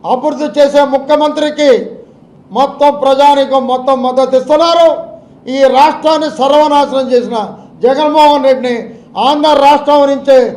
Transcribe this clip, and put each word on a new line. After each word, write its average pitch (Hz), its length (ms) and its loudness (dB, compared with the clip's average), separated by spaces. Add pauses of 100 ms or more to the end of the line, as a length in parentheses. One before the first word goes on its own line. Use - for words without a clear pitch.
(140)
అభివృద్ధి 285 340 -6 (100)
చేసే 285 240 2 (140)
ముఖ్యమంత్రికి 294 720 -2 (880)
మొత్తం 277 340 0 (120)
ప్రజానీకం 269 580 2 (100)
మొత్తం 254 240 -2 (100)
మద్దతు 254 340 -2
ఇస్తున్నారు. 330 500 2 (680)
ఈ - 20 -4 (200)
రాష్ట్రాన్ని 302 520 0 (100)
సర్వనాశనం 277 760 0
చేసిన 240 240 -2 (480)
జగన్మోహన్ 294 640 2
రెడ్డిని 247 260 -2 (520)
ఆంధ్ర 302 240 0 (140)
రాష్ట్రం 285 460 2
నుంచే 269 260 2 (200)